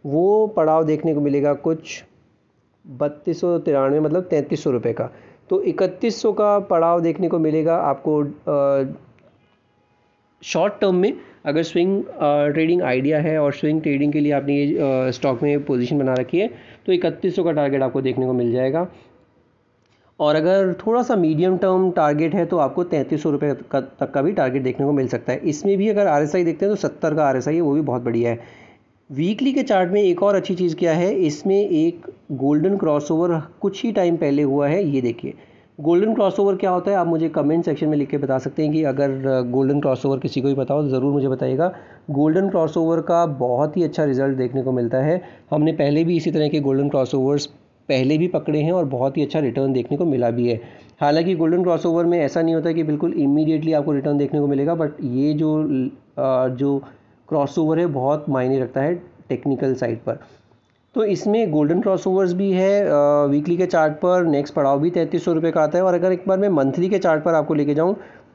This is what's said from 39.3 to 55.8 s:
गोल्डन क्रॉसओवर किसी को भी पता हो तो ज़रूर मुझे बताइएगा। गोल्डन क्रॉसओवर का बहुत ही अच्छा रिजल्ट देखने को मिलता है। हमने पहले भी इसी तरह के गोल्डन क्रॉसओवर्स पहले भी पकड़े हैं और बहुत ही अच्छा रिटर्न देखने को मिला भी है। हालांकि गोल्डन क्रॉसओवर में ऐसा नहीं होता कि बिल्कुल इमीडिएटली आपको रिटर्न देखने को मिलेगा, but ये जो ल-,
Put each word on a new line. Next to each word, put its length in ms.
गोल्डन 380
क्रॉसओवर 400
किसी 220
को 60
भी 60
पता 200
हो 80
तो 80
ज़रूर 240
मुझे 140
बताइएगा। 460
गोल्डन 380
क्रॉसओवर 520
का 240
बहुत 520
ही 60
अच्छा 200
रिजल्ट 340
देखने 240
को 100
मिलता 260
है। 240
हमने 200
पहले 320
भी 120
इसी 160
तरह 160
के 120
गोल्डन 300
क्रॉसओवर्स 560
पहले 360
भी 100
पकड़े 320
हैं 120
और 140
बहुत 320
ही 40
अच्छा 180
रिटर्न 340
देखने 240
को 80
मिला 260
भी 160
है। 140
हालांकि 360
गोल्डन 280
क्रॉसओवर 420
में 140
ऐसा 220
नहीं 140
होता 160
कि 120
बिल्कुल 300
इमीडिएटली 600
आपको 180
रिटर्न 260
देखने 220
को 80
मिलेगा, 300
but 120
ये 300
जो 300
ल-, 260